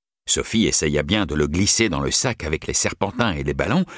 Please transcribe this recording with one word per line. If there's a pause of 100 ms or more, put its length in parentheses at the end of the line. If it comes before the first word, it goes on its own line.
(280)
Sophie
essaya
bien
de
le
glisser
dans
le
sac
avec
les
serpentins
et
les
ballons (120)